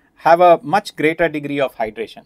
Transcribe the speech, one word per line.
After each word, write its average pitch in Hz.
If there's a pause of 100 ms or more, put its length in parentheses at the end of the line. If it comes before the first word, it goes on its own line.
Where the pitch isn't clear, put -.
(160)
have 170
a 170
much 180
greater 160
degree 143
of 131
hydration. 110